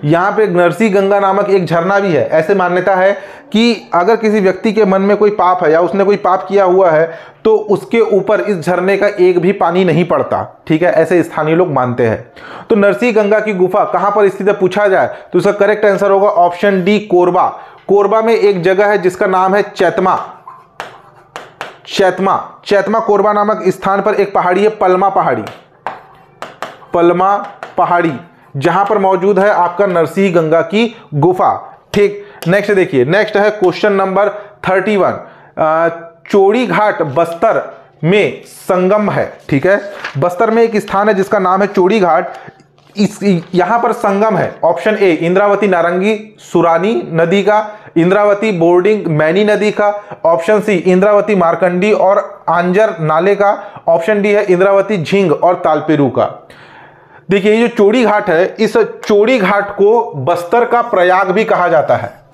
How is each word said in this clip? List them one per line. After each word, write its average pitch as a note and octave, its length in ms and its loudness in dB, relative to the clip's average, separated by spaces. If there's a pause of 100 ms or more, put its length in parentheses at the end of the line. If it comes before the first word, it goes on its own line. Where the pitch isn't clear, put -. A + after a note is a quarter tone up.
यहाँ E3+ 280 0
पे G#3 160 0
नरसिंह F3 480 0
गंगा G3+ 240 2
नामक G3 300 0
एक F#3+ 160 2
झरना E3+ 340 0
भी G3 140 -2
है। B2+ 160 0
ऐसे E3 260 0
मान्यता F3+ 400 0
है G3 220 2 (340)
कि A3+ 420 0
अगर G3 220 2
किसी G#3+ 240 0
व्यक्ति F#3+ 340 0
के G#3 120 2
मन F#3+ 160 0
में G3+ 160 2
कोई G#3 120 4
पाप F3+ 340 0
है D#3 80 2
या D#3+ 100 4
उसने F#3+ 220 0
कोई G3+ 120 2
पाप F#3 340 -2
किया G3 140 2
हुआ F#3 280 4
है D#3+ 400 -2 (140)
तो A3 100 4
उसके G#3 440 -2
ऊपर G3+ 420 0
इस F#3+ 160 -4
झरने F3+ 400 -2
का G3+ 100 0
एक F3+ 320 2
भी F3 120 0
पानी F#3 340 0
नहीं E3+ 200 0
पड़ता। B2+ 640 -4
ठीक D#3 140 0
है, F3 100 2
ऐसे D#3+ 320 2
स्थानीय D#3+ 320 -2
लोग E3+ 160 0
मानते B2 360 -2
हैं। - 240 -6 (380)
तो A3+ 60 4
नरसिंह G3+ 400 0
गंगा G#3+ 240 2
की G#3+ 140 -6
गुफा F#3 300 0
कहाँ F#3+ 280 -2
पर G3+ 180 2
स्थित F#3+ 180 -4
है G3+ 60 0
पूछा G3 340 0
जाए F3 300 0 (160)
तो F3+ 60 2
इसका F#3+ 120 0
correct G#3 340 0
answer G3 260 2
होगा G3 160 2
option F3+ 560 0
D G3+ 160 2
कोरबा। F3+ 600 0 (280)
कोरबा G3+ 340 2
में A3+ 120 0
एक G3 280 0
जगह F#3+ 260 2
है G#3 100 0
जिसका F3+ 280 -2
नाम F#3 300 0
है G#3 60 0
चैतमा, F#3 580 -2 (1700)
चैतमा, F3+ 640 -2 (160)
चैतमा G3+ 340 0
कोरबा G#3 340 0
नामक G#3 340 -2
स्थान G3 340 -2
पर G3+ 120 0
एक G3+ 200 -2
पहाड़ी F#3 300 0
है, G#3+ 60 4
पलमा F#3+ 400 0
पहाड़ी, D#3+ 340 -2 (1500)
पलमा F3+ 540 2 (300)
पहाड़ी, E3+ 360 0 (440)
जहां E3+ 280 0
पर G#3+ 120 0
मौजूद F#3+ 420 2
है G3+ 100 2
आपका F3 360 0
नरसिंह F3 500 0
गंगा D#3+ 260 2
की A3 340 -2 (180)
गुफा। D#3+ 640 0 (160)
ठीक, G3+ 320 0 (220)
next G3+ 240 0
देखिए, D#3 340 2
next G3 320 0
है G#3 120 2
question G3+ 440 0
number G3 360 0 (400)
थर्टी F#3+ 280 0
वन, B2+ 220 0 (380)
अ, D#3+ 320 0 (400)
चोड़ी G#3 380 2
घाट G3 340 -2
बस्तर E3 760 -2 (260)
में E3 420 0
संगम F#3+ 640 -2
है। C#3 280 -6 (120)
ठीक C#3 160 0
है, G3 160 2 (360)
बस्तर F3 340 0
में A3+ 120 2
एक A3+ 140 0
स्थान G#3 300 -2
है A3 60 2
जिसका F#3+ 260 -2
नाम F#3+ 220 0
है G3+ 60 0
चोड़ी F#3 320 0
घाट, F3 300 0 (680)
इस, G3 440 0 (140)
यहाँ F#3 240 0
पर A#3+ 120 0
संगम G3+ 460 0
है। C3+ 260 -4
option F3 320 0
ए G3 160 2
इंद्रावती G3 560 0
नारंगी F#3 720 -2
सुरानी E3+ 720 0
नदी E3+ 300 0
का, G#3+ 260 0 (280)
इंद्रावती G3+ 540 2
बोर्डिंग F3+ 560 2
मैनी D#3+ 360 0
नदी G#3 280 0
का, G#3 320 -2 (220)
option E3+ 340 2
सी G#3 160 0
इंद्रावती G3 600 2
मारकंडी F3+ 560 0
और F#3+ 580 0
आंजर F3+ 500 0
नाले E3 360 0
का, G3+ 280 0 (240)
option F#3 340 0
D G#3 100 0
है G#3 140 2
इंद्रावती G3 580 2
झींग F#3+ 280 0
और E3+ 240 2
तालपेरू D3+ 540 0
का। - 380 -4 (840)
देखिए, G3+ 240 2
ये A3+ 140 2
जो A#3 80 -4
चोड़ी G#3+ 280 2
घाट G#3 260 0
है, F3 300 0
इस A3 180 0
चोड़ी A3 640 2
घाट G3 300 -2
को A3 460 0
बस्तर E3+ 500 0
का A#3 160 0
प्रयाग F#3 500 0
भी G#3+ 140 0
कहा F3+ 220 0
जाता C#3+ 280 2
है। - 180 -8 (200)